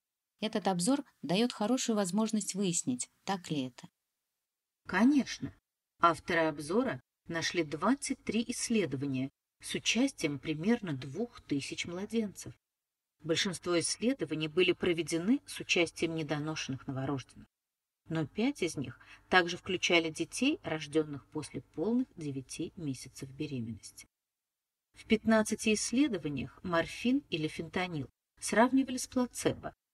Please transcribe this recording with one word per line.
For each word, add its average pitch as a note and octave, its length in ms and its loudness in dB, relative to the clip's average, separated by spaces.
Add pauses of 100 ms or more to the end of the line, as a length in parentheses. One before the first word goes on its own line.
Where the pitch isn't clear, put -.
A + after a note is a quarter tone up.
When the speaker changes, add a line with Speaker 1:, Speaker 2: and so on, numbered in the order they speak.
(380)
Speaker 1:
Этот G#3 300 0
обзор G3 360 2 (180)
дает G#3 300 2
хорошую A3+ 440 0
возможность G#3 580 0
выяснить, E3+ 540 0 (160)
так F#3+ 260 -4
ли D3 120 0
это. - 260 -10 (1000)
Speaker 2:
Конечно. A3+ 640 4 (460)
Авторы E3+ 440 4
обзора D#3 600 0 (240)
нашли E3+ 380 -2
двадцать F3 580 0
три A3+ 240 0
исследования C#3 840 0 (300)
с - 140 -10
участием E3+ 640 0
примерно E3 540 0
двух C#3 480 -8
тысяч - 460 -4
младенцев. G3 680 -6 (720)
Большинство E3+ 560 0
исследований D#3+ 640 0
были F3 240 4
проведены E3+ 760 2
с - 120 -12
участием E3 560 0
недоношенных D3+ 720 -4
новорожденных, C3+ 600 -6 (600)
но D#3+ 160 -2
пять B3+ 380 -2
из E3+ 140 -2
них - 240 -8 (280)
также F3 280 4
включали E3+ 540 2
детей, G3+ 520 -2
рожденных D3+ 640 -2
после C#3+ 360 -8 (120)
полных A#3 320 0 (100)
девяти D3 600 -8
месяцев C#3 540 -8
беременности. C3 760 -8 (880)
В - 120 -20
пятнадцати A3 640 2
исследованиях G#3 920 0
морфин F#3 680 0
или D#3 180 -2
фентанил E3 640 -4 (280)
сравнивали B3+ 600 4
с - 80 -6
плацебо - 640 -2 (220)